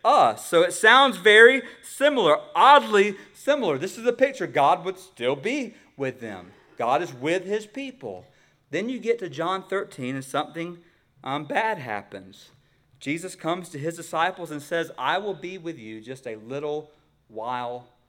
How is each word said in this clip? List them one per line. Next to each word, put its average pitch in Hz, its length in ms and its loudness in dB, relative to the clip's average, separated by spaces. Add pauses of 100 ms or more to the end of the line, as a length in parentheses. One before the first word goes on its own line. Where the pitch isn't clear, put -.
us. 175 420 4
So 170 160 4
it 175 120 2
sounds 240 440 6
very 226 460 8 (200)
similar, 254 560 2 (160)
oddly 214 600 6 (180)
similar. 233 440 -2
This 185 200 -8
is 226 60 -14
the 240 100 0
picture. 240 340 0
God 156 380 2
would 190 120 -8
still 123 380 -4
be 226 400 -6 (220)
with 131 220 -6
them. 95 320 -14 (260)
God 127 240 2
is 143 120 -8
with 160 320 -4
his 208 220 -6
people. 131 580 -14 (440)
Then 190 200 -4
you 247 100 -8
get 226 200 -2
to 185 100 -10
John 175 380 -6
thirteen, 135 480 -6
and 135 80 -8
something, 165 560 -6 (440)
um, 143 220 -6
bad 220 320 -2
happens. 101 720 -12 (500)
Jesus 165 360 -8
comes 170 340 -6
to 143 100 -12
his 165 160 -6
disciples 170 560 -4
and 147 100 -10
says, 165 360 -6
"I 143 200 -2
will 202 160 -6
be 180 240 -12
with 165 200 -12
you 110 240 -14
just 127 240 -16
a 113 100 -10
little 147 560 -8 (360)
while 123 600 -8 (220)